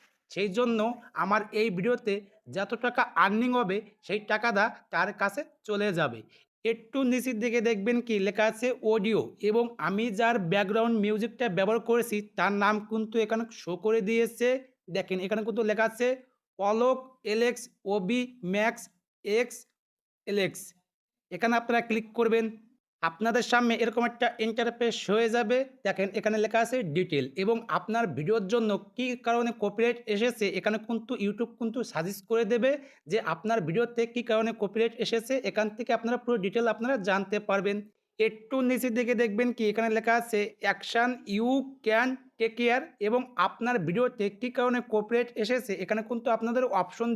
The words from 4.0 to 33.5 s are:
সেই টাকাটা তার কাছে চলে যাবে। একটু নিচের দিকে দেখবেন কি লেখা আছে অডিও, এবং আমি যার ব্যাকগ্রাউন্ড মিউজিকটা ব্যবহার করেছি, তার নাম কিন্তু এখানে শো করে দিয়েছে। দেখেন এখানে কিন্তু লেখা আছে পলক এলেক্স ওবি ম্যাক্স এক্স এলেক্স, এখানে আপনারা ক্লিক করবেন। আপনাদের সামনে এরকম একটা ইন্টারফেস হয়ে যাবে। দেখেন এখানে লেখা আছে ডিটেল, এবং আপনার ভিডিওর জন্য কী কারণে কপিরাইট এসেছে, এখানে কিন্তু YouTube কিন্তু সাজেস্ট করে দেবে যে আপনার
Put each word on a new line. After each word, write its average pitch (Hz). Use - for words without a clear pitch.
সেই 208
টাকাটা 214
তার 180
কাছে 202
চলে 208
যাবে। 120
একটু 226
নিচের 247
দিকে 240
দেখবেন 226
কি 226
লেখা 208
আছে 220
অডিও, 220
এবং 233
আমি 202
যার 233
ব্যাকগ্রাউন্ড 214
মিউজিকটা 220
ব্যবহার 214
করেছি, 233
তার 190
নাম 208
কিন্তু 220
এখানে 226
শো 170
করে 226
দিয়েছে। 226
দেখেন 185
এখানে 214
কিন্তু 226
লেখা 220
আছে 240
পলক 226
এলেক্স 240
ওবি 208
ম্যাক্স 220
এক্স 240
এলেক্স, 202
এখানে 233
আপনারা 233
ক্লিক 220
করবেন। 226
আপনাদের 220
সামনে 240
এরকম 226
একটা 240
ইন্টারফেস 233
হয়ে 226
যাবে। 240
দেখেন 190
এখানে 214
লেখা 226
আছে 233
ডিটেল, 165
এবং 226
আপনার 226
ভিডিওর 196
জন্য 233
কী 254
কারণে 240
কপিরাইট 226
এসেছে, 226
এখানে 214
কিন্তু 226
YouTube 226
কিন্তু 226
সাজেস্ট 170
করে 233
দেবে 240
যে 214
আপনার 220